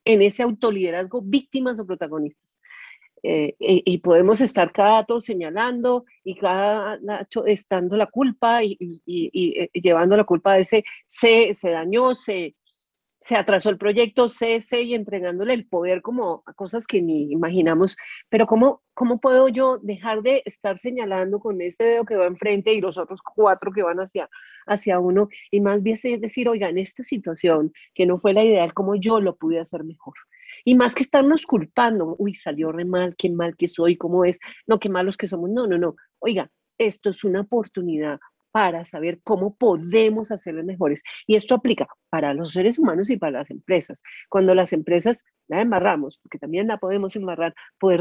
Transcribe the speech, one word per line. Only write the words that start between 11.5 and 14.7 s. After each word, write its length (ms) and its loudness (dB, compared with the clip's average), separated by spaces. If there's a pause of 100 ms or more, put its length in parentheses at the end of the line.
se 160 -4
dañó, 420 0
se, 420 -8 (640)
se 180 -4
atrasó 360 2
el 80 -6
proyecto, 500 2
se, 320 -2
se, 220 -4